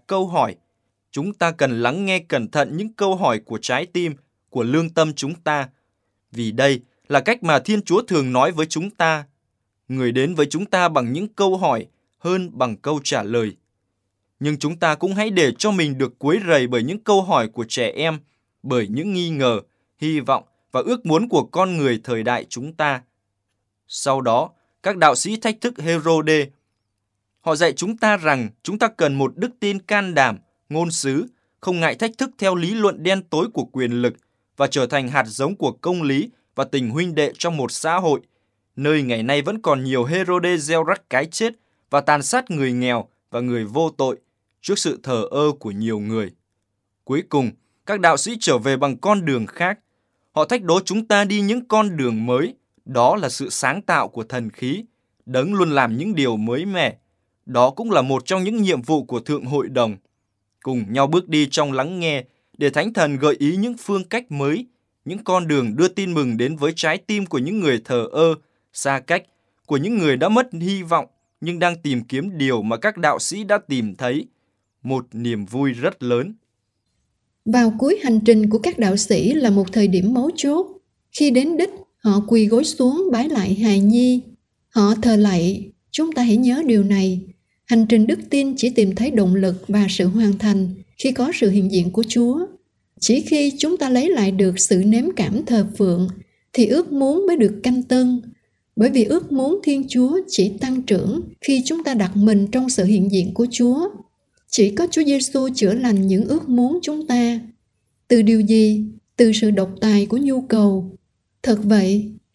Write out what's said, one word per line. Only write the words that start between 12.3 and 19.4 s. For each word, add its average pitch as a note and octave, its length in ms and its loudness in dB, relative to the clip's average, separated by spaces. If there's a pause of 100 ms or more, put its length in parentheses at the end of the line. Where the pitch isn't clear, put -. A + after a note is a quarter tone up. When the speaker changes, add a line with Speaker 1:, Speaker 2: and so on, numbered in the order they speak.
Speaker 1:
bằng B2 240 -4
câu D3 260 -4
trả B2 200 -4
lời. A2 320 -2 (840)
Nhưng D3 180 -2
chúng D#3 200 -6
ta D#3+ 180 0
cũng F#3 180 -4
hãy G#3+ 160 -2
để E3 280 2
cho G#3+ 140 -2
mình D3+ 260 -2
được C3 220 -4
quấy D#3 280 0
rầy C#3 200 2
bởi A#2+ 160 0
những F3+ 160 -6
câu G3 220 2
hỏi D3+ 260 0
của A2+ 220 -8
trẻ A#2 260 -4
em, D#3 240 -4 (440)
bởi B2 240 -2
những D#3 260 -6
nghi F3 160 -2
ngờ, B2+ 320 0 (360)